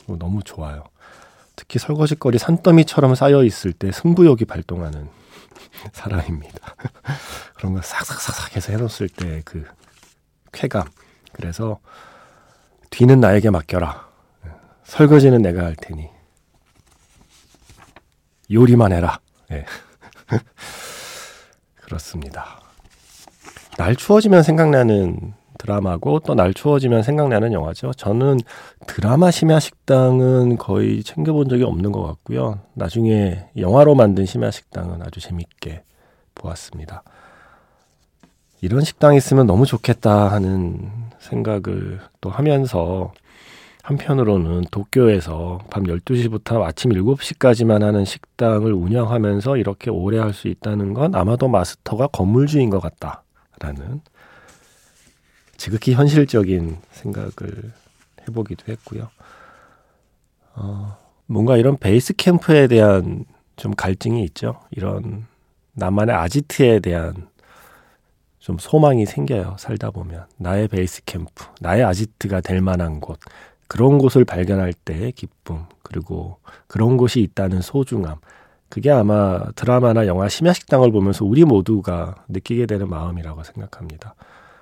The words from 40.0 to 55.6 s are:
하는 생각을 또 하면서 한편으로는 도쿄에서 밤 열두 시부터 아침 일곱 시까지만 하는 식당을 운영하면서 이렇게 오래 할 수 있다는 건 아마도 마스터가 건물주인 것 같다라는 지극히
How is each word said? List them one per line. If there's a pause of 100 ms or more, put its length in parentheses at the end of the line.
하는 (300)
생각을 (220)
또
하면서 (720)
한편으로는
도쿄에서 (100)
밤
열두
시부터
아침
일곱
시까지만
하는
식당을
운영하면서
이렇게
오래
할
수
있다는
건
아마도
마스터가
건물주인
것
같다라는 (1600)
지극히